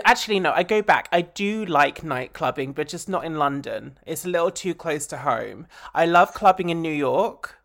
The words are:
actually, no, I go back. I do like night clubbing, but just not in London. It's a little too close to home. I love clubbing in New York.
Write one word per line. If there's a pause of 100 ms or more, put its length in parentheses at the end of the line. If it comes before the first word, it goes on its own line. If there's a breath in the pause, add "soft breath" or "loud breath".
actually,
no,
I
go
back.
I
do
like
night
clubbing,
but
just
not
in
London.
It's
a
little
too
close
to
home. (280 loud breath)
I
love
clubbing
in
New
York.